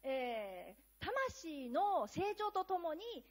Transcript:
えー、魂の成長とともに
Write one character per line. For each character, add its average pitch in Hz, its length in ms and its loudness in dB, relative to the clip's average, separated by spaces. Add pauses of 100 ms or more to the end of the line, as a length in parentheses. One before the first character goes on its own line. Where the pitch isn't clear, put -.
え 220 720 -4
ー、 - 260 -14
魂 339 640 -2
の 330 380 4
成 392 300 0
長 415 140 0
と 381 120 2
と 370 160 2
も 330 140 0
に 339 100 -6 (280)